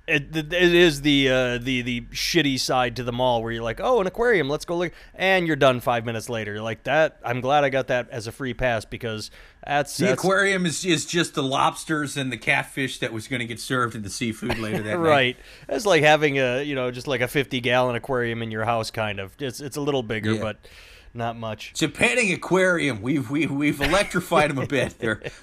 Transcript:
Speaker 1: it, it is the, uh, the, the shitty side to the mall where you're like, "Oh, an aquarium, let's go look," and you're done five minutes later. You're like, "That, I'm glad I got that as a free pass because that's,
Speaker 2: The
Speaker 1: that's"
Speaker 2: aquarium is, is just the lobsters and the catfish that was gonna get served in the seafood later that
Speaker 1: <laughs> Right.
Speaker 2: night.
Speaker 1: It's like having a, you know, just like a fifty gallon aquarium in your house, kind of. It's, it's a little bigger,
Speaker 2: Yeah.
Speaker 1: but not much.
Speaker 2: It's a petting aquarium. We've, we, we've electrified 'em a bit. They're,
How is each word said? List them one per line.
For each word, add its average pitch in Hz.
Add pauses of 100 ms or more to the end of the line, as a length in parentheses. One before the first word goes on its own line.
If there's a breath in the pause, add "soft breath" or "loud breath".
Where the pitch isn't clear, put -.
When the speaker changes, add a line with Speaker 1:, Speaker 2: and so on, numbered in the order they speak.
Speaker 1:
it, 151
it 156
is 175
the, 139
uh, 127
the, 123
the 120 (100)
shitty 143
side 123
to 127
the 120
mall 120
where 113
you're 113
like, 117
"Oh, 233
an 185
aquarium, 202
let's 147
go 170
look," 175 (220 loud breath)
and 185
you're 156
done 131
five 120
minutes 113
later. 110
You're 107
like, 110
"That, 147
I'm 120
glad 143
I 139
got 131
that 123
as 117
a 113
free 127
pass 117
because 110 (340 loud breath)
that's, 143
Speaker 2:
The 175
Speaker 1:
that's" 190
Speaker 2:
aquarium 190
is, 147
is 160
just -
the 151
lobsters 143
and 131
the 117
catfish 135
that 117
was 110
gonna 120
get 113
served 123
in 107
the 98
seafood 113
later 110
that 107
Speaker 1:
<laughs> -
Right. 139
Speaker 2:
night. -
Speaker 1:
It's 214
like 160
having 151
a, 127
you 147
know, 127
just 123
like 127
a 123
fifty 135
gallon 123
aquarium 117
in 113
your 110
house, 113
kind 104
of. 95
It's, 131
it's 143
a 147
little 139
bigger, 110
Speaker 2:
Yeah. 107
Speaker 1:
but 107 (580 loud breath)
not 117
much. 110
Speaker 2:
It's -
a 151
petting 226
aquarium. 165
We've, 127
we, 143
we've 143
electrified 165
'em 135
a 120
bit. 120
They're, 110 (200)